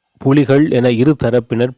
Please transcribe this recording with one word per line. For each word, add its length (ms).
புலிகள் 500
என 200
இரு 320
தரப்பினர் 560